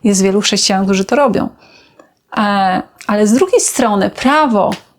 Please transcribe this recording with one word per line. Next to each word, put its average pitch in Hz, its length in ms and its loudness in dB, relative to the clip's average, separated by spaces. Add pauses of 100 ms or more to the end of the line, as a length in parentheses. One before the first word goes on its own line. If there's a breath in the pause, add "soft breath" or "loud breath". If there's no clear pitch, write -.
jest 196 180 2
wielu 196 180 2
chrześcijan, 196 440 -2
którzy 196 200 0
to - 120 -2
robią. 285 320 0 (880 soft breath)
E, 196 460 0 (240)
ale 208 200 0
z 208 60 2
drugiej 370 280 2
strony 202 500 -2
prawo 254 600 0 (280)